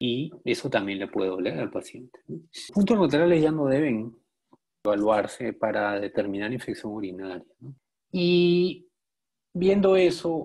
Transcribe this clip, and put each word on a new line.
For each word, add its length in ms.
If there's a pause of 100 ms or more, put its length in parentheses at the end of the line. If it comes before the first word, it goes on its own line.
y 320 (120)
eso 240
también 300
le 80
puede 240
doler 300
al 100
paciente, 560
¿no? 140 (340)
Puntos 240
laterales 420
ya 120
no 140
deben 500 (640)
evaluarse 720
para 480
determinar 520
infección 400
urinaria, 540 (140)
¿no? 120 (380)
Y 760 (640)
viendo 440
eso, 340 (140)